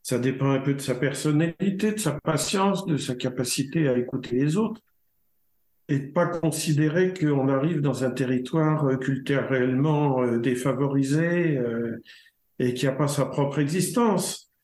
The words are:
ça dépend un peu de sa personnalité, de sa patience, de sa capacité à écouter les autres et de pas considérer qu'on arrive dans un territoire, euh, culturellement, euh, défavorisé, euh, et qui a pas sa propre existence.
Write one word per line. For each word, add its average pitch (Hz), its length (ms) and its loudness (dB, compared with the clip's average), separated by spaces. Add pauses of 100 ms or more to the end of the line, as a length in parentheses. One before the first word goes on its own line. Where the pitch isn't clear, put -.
ça 127 160 -4
dépend 135 320 0
un 135 100 2
peu 139 140 0
de 139 80 -4
sa 127 140 -2
personnalité, 165 960 0
de 214 80 -4
sa 143 200 -2
patience, 190 680 0
de 151 120 0
sa 123 180 -4
capacité 135 720 -2
à 123 100 2
écouter 123 380 -4
les 151 220 2
autres 226 240 -2 (1040)
et 139 120 0
de 143 120 -8
pas 170 160 2
considérer 160 880 0
qu'on 139 360 2
arrive 143 320 0
dans 131 220 0
un 123 80 0
territoire, 147 760 0
euh, 131 120 2
culturellement, 135 1200 2
euh, 117 180 2
défavorisé, 139 1160 0
euh, 117 440 -2 (580)
et 123 140 0
qui 139 140 0
a 131 40 2
pas 143 160 0
sa 139 180 0
propre 143 340 -2
existence. 180 920 0 (120)